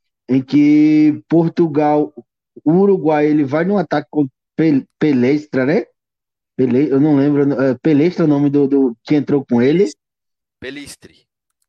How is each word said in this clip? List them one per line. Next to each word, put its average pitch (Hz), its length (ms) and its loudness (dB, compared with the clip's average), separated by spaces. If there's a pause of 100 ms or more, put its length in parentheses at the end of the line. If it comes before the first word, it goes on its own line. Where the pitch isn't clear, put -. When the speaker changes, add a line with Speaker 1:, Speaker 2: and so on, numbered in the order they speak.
(300)
Speaker 1:
em 131 140 0
que 151 840 2
Portugal, 151 840 0 (500)
o 147 80 0
Uruguai, 165 540 2
ele 151 180 0
vai 151 220 -4
num 202 140 -2
ataque 151 320 -6
com 151 180 -2 (260)
Pel-, 151 300 0 (140)
Pelestra, 131 680 -2
né? 170 200 -2 (720)
Pele-, 127 360 0
eu 135 80 0
não 151 160 2
lembro, 143 440 0
é, 135 220 0
Pelestra 160 420 0
é 160 40 0
o - 20 2
nome 143 220 0
do, 143 160 0
do 135 360 0
que - 120 -2
entrou 139 280 -2
com 120 160 -2
ele. 160 300 0 (720)
Speaker 2:
Pelistri. 135 680 -18 (420)